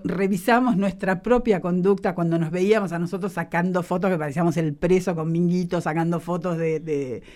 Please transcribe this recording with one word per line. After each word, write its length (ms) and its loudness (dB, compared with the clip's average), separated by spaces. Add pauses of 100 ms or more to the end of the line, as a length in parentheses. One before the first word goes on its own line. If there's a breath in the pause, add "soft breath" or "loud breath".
revisamos 720 2
nuestra 460 -2
propia 400 2
conducta, 520 2
cuando 240 0
nos 120 -2
veíamos 420 2
a 60 -4
nosotros 340 -4
sacando 500 -2
fotos, 280 0
que 80 0
parecíamos 400 0
el 160 -2
preso 400 2
con 180 -2
Minguito, 480 0
sacando 400 0
fotos 380 -4
de, 220 -2
de, 420 -4 (140 loud breath)